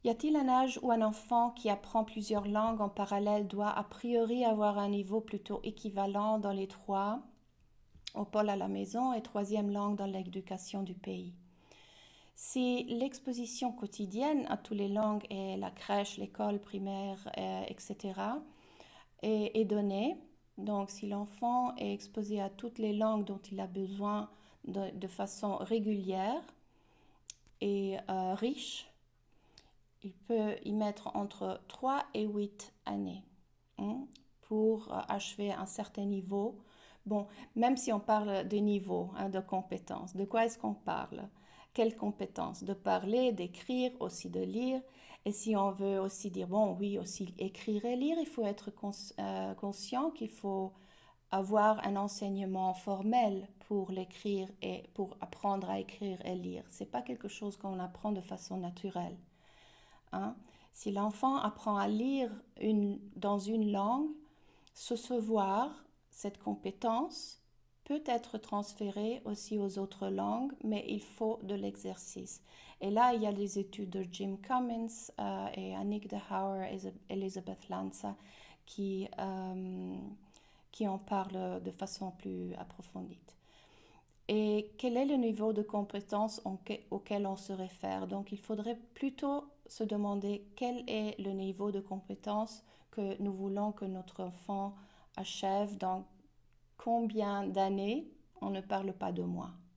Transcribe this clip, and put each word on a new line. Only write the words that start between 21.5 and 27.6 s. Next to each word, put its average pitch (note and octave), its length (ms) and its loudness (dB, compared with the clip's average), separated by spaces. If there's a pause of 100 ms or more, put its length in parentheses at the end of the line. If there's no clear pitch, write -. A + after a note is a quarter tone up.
est G3+ 180 -2
exposé G#3 480 -2
à G3 80 0
toutes A#3 280 -8
les G#3+ 140 2
langues G#3+ 320 4
dont G3 160 -4 (100)
il G3 80 -4
a G3 80 -2
besoin G3 640 -2 (400)
de, F#3+ 220 -2
de F#3+ 160 -6
façon G3 500 -2
régulière G3+ 880 0 (1200)